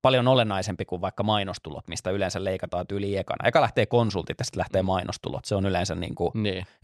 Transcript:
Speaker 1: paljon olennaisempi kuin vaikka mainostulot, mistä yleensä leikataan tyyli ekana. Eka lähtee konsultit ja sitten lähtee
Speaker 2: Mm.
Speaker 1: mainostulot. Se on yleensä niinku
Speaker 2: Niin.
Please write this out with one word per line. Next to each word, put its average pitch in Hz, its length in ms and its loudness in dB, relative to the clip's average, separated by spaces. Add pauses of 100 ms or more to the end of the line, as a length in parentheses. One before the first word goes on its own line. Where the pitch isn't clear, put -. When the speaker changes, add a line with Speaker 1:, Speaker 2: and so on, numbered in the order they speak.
Speaker 1:
paljon 127 260 6
olennaisempi 104 560 2
kuin 90 160 -6
vaikka 92 220 -4
mainostulot, 98 640 -2
mistä 82 220 -6
yleensä 95 340 -2
leikataan 90 420 -4
tyyli 98 300 -4
ekana. - 320 -2
Eka 151 120 6
lähtee 113 260 2
konsultit 104 520 0
ja 131 60 -4
sitten - 140 -8
lähtee 92 240 0
Speaker 2:
Mm. 92 40 0
Speaker 1:
mainostulot. - 580 -4
Se - 100 -2
on 98 120 2
yleensä 87 280 0
niinku 87 400 -4
Speaker 2:
Niin. 98 320 -4 (160)